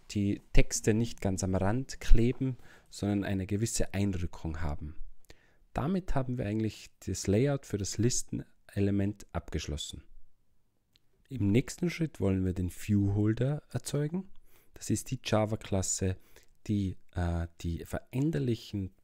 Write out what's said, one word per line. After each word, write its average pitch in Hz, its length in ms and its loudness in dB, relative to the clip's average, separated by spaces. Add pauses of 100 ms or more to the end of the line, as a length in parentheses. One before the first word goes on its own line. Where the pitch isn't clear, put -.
(120)
die 101 300 -2 (120)
Texte - 400 8
nicht 117 260 -2
ganz 95 240 -2
am 92 100 0
Rand 101 460 0
kleben, 127 580 6 (320)
sondern 101 360 -2
eine 95 200 -2
gewisse 104 480 0
Einrückung 90 680 -2
haben. 73 340 -4 (760)
Damit 175 420 -2
haben 127 220 0
wir 123 80 -4
eigentlich 107 440 -4 (160)
das - 220 -6
Layout 131 380 2
für - 120 -4
das 98 200 -4
Listenelement 101 1400 -2
abgeschlossen. - 720 -6 (1300)
Im 101 220 2
nächsten 139 380 2
Schritt - 320 -4
wollen 95 240 2
wir 92 80 0
den 92 160 -2
View-Holder 104 1000 0
erzeugen. 151 600 -4 (460)
Das - 140 -10
ist - 220 -2
die 135 120 -4
Java-Klasse, 101 920 0 (520)
die, 101 300 -2 (180)
äh, 85 320 -2 (140)
die 82 240 -4
veränderlichen 123 1080 -4 (100)